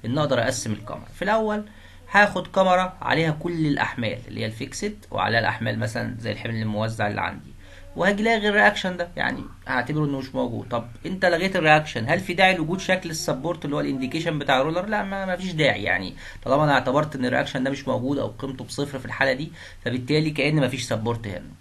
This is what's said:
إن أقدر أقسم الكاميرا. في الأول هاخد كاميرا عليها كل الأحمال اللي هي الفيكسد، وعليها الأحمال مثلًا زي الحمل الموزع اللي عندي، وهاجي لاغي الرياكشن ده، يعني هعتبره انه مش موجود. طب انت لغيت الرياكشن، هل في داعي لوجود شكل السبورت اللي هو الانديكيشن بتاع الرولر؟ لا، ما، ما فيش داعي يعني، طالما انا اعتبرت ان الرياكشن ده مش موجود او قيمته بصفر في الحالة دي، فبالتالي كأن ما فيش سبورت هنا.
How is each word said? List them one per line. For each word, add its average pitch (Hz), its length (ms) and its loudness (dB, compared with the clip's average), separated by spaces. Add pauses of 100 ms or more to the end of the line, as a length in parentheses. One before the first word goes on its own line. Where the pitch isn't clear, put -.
إن 120 140 0
أقدر 131 240 2
أقسم 117 300 -2
الكاميرا. - 420 -8
في - 80 -8
الأول 214 420 2 (460)
هاخد 196 360 6
كاميرا 185 560 4
عليها 151 280 2
كل 160 360 0
الأحمال 120 520 0 (100)
اللي 107 120 -8
هي 113 60 -4
الفيكسد، - 480 -6 (160)
وعليها 107 300 2
الأحمال 107 380 -2
مثلًا 110 420 -4
زي 110 120 -4
الحمل 113 220 -6
الموزع 110 540 -2
اللي 104 120 -2
عندي، 78 360 -6 (400)
وهاجي 202 260 2
لاغي 220 260 4
الرياكشن 202 480 4
ده، 175 200 -4
يعني - 260 -2 (240)
هعتبره 131 380 0
انه 139 140 0
مش 131 160 -10
موجود. 117 340 -4
طب 117 180 -4 (200)
انت 185 180 -2
لغيت 185 320 2
الرياكشن، 151 520 4
هل 175 120 2
في 185 140 -6
داعي 185 220 6
لوجود 165 240 -2
شكل 185 300 0
السبورت 156 540 -4
اللي 143 120 -2
هو 147 40 0
الانديكيشن 147 580 -2
بتاع 139 220 4
الرولر؟ 165 260 0
لا، 208 180 -2
ما، 196 220 -4
ما 185 100 -2
فيش 185 160 -4
داعي 127 300 2
يعني، 92 320 -2 (280)
طالما 143 220 4
انا 147 80 4
اعتبرت 139 440 2
ان 127 80 -2
الرياكشن 127 400 0
ده 135 60 0
مش 131 180 -4
موجود 127 300 0
او 113 100 -2
قيمته 110 360 -8
بصفر 143 340 -6
في - 80 -10
الحالة 135 260 2
دي، 147 200 -4 (320)
فبالتالي 127 460 2
كأن 147 240 2
ما 135 140 4
فيش 120 160 -4
سبورت 113 420 -2
هنا. 87 240 -8 (100)